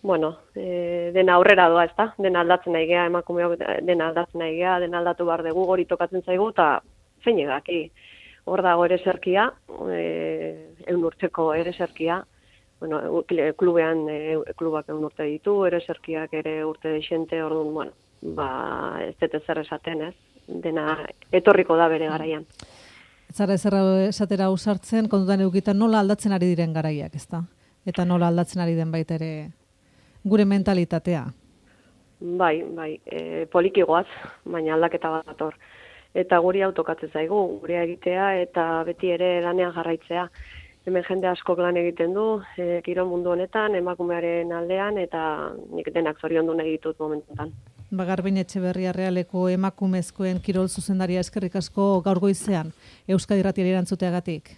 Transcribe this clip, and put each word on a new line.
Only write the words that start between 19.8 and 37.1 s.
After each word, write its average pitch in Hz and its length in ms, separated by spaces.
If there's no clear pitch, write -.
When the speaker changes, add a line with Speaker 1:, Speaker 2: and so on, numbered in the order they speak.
Speaker 1:
ez? 190 60
Dena 160 480
etorriko 180 460
da 165 160
bere 160 160
garaian. 156 400
Speaker 2:
Ez - 80
zara 196 180
ezer 196 220
esatera 196 400
ausartzen, 208 640
kontutan 190 320
edukita 196 320
nola 220 240
aldatzen 202 320
ari 180 180
diren 165 220
garaiak, 156 420
ezta? 165 300
Eta 180 220
nola 175 240
aldatzen 175 320
ari 170 100
den 160 160
baita 160 300
ere 160 120
gure 208 200
mentalitatea? 180 800
Speaker 1:
Bai, 175 420
bai, 160 140
e, 165 440
poliki 185 320
goaz, 170 240
baina 160 300
aldaketa 160 360
bat 160 160
dator. - 300
Eta 180 280
guri 185 200
hau 190 140
tokatzen 160 360